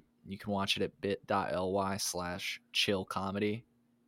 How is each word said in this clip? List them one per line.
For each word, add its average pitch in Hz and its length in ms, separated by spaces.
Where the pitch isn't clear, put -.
You 98 120
can 104 160
watch 98 240
it 110 60
at - 180
bit 101 260
dot 98 260
L 92 180
Y 95 260
slash 90 640
chill 98 340
comedy. 101 600